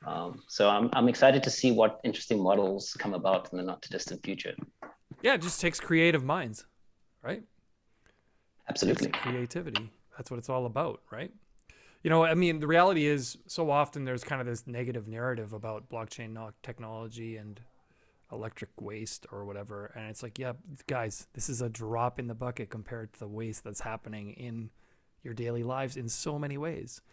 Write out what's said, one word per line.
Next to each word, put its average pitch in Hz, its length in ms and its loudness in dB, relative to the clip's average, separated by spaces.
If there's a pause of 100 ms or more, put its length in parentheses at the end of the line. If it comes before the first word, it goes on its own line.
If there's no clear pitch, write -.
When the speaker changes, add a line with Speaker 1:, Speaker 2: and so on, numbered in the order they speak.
Speaker 1:
Um, 85 400 -4
so 104 200 6
I'm, 104 260 6
I'm 123 140 6
excited 135 360 8
to 131 80 2
see 127 200 4
what 110 320 6
interesting 107 380 0
models 98 560 2
come 101 160 -4
about 92 380 2
in 90 80 -6
the 90 40 -2
not 90 200 -6
too - 80 -14
distant - 320 -8
future. - 320 -6 (680)
Speaker 2:
Yeah, 262 140 6
it 165 80 -2
just - 180 -2
takes 170 180 0
creative 160 440 4
minds, 135 420 -2 (560)
right? 202 220 -6 (1200)
Speaker 1:
Absolutely. - 400 2
Speaker 2:
Takes - 120 -4
creativity. 123 720 -4 (260)
That's - 140 -10
what 123 80 -6
it's 117 100 -8
all 127 160 0
about, 117 360 -4 (100)
right? - 200 -10 (720)
You 160 60 2
know, 160 140 8
I 160 100 6
mean, 170 260 6
the 151 80 -2
reality 170 380 8
is 143 400 2
so 160 240 -2
often 143 360 2
there's 127 180 -4
kind 135 180 -4
of 120 60 -4
this 117 180 -6
negative 120 420 -4
narrative 113 460 -4
about 107 360 -8
blockchain 113 440 -8
no-, 110 180 -10 (120)
technology 113 720 -10
and 107 220 -14 (720)
electric 110 380 -10 (100)
waste 107 520 -8
or 101 120 -10
whatever. 101 520 -10
And 110 140 -10
it's 107 120 -12
like, 117 160 -10
yeah, 127 160 -6 (340)
guys, 113 460 -4
this - 160 -4
is 123 120 -4
a 120 80 -2
drop 113 500 -2
in 123 80 -4
the 117 80 -6
bucket 123 340 -8
compared 113 440 -10
to - 60 -18
the 107 80 -10
waste 110 360 -8
that's 104 180 -10
happening 110 520 -8
in 117 360 -10 (540)
your 120 100 -10
daily 120 300 -2
lives 131 340 -4
in 120 100 -6
so 147 300 -4
many 143 200 -4
ways. 151 440 -8 (120)